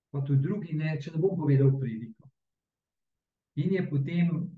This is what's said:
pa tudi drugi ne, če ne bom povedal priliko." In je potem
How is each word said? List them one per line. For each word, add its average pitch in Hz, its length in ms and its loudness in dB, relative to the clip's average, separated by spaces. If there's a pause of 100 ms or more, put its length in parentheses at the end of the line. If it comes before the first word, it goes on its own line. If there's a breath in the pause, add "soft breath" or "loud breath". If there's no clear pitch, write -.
(120)
pa 143 100 -4
tudi 139 200 2
drugi 160 360 -4
ne, 156 240 -2
če - 140 -10
ne 160 100 0
bom 190 120 2
povedal 139 420 4
priliko." 113 500 -8 (1300)
In 175 180 0
je 180 160 0
potem 165 560 0 (120)